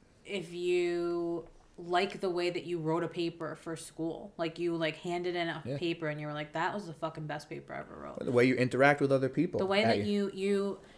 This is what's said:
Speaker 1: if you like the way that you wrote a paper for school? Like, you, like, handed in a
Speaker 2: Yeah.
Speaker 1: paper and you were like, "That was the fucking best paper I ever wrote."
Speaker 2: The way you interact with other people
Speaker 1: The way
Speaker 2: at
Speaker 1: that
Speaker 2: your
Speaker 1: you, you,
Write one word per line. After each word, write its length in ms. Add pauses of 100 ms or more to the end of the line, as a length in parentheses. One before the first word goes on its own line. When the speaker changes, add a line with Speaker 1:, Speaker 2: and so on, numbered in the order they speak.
(260)
Speaker 1:
if 280
you 920 (320)
like 420
the 80
way 220
that 140
you 120
wrote 260
a 40
paper 480
for 200
school? 600
Like, 220
you, 160
like, 220
handed 380
in 120
a 180
Speaker 2:
Yeah. 120
Speaker 1:
paper 300
and 140
you 60
were 60
like, 200
"That 200
was 120
the 80
fucking 320
best 240
paper 240
I 60
ever 160
wrote." 280
Speaker 2:
The 80
way 140
you 100
interact 460
with 100
other 180
people 300
Speaker 1:
The 60
way 180
Speaker 2:
at 40
Speaker 1:
that 100
Speaker 2:
your 80
Speaker 1:
you, 280
you, 460 (180)